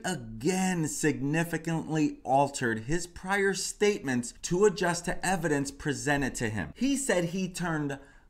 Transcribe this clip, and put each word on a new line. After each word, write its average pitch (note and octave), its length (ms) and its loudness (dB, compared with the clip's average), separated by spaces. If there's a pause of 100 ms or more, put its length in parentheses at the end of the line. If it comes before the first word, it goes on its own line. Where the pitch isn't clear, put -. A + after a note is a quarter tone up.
again E3 840 0
significantly D#3 1400 0
altered C3 600 2
his E3 240 -2
prior G3 440 0
statements D#3 800 0 (100)
to F3+ 220 2
adjust F3 420 2
to - 200 -2
evidence D#3 460 2
presented C3+ 640 -2
to A#2+ 120 -2
him. G2+ 280 -4
He C4+ 200 0
said F3+ 280 2
he F3+ 240 -2
turned D#3 500 -4 (320)